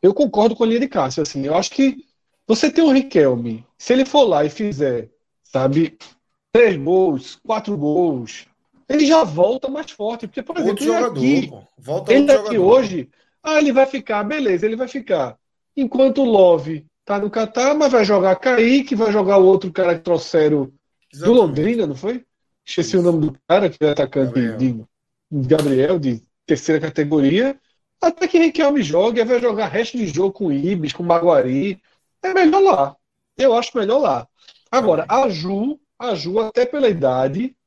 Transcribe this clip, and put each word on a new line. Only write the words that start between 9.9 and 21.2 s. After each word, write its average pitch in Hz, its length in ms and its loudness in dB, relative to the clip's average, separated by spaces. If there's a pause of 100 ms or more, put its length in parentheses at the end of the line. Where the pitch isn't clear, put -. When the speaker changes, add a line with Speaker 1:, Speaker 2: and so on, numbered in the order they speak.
Speaker 1:
forte, 226 340 -8
porque, - 160 -12
por 330 160 -10
Speaker 2:
Outro 220 260 -4
Speaker 1:
exemplo, - 0 -
ele - 160 0
Speaker 2:
jogador, 226 180 -4
Speaker 1:
aqui, 135 280 2
Speaker 2:
pô. 110 160 -18 (160)
Volta 175 340 -4
Speaker 1:
ele 269 100 6
Speaker 2:
outro 285 140 4
Speaker 1:
aqui 214 200 -2
Speaker 2:
jogador. 196 180 4
Speaker 1:
hoje, 190 360 0 (340)
ah, 311 140 0
ele 294 140 2
vai 262 140 4
ficar, 220 380 -6
beleza, 214 420 -2
ele 220 100 -2
vai 247 120 -6
ficar. 165 500 -6 (380)
Enquanto 269 460 0
o - 20 2
Love 170 600 2 (200)
tá 202 160 -4
no 208 100 -6
Catar, 226 440 -2
mas 302 180 2
vai 233 120 4
jogar 190 320 2
Kaique, 254 600 2
vai 214 160 0
jogar 202 260 2
o 185 80 6
outro 190 240 2
cara 175 240 0
que 165 80 -12
trouxeram 151 600 0
do 131 80 -18 (420)
Speaker 2:
Exatamente. 202 260 4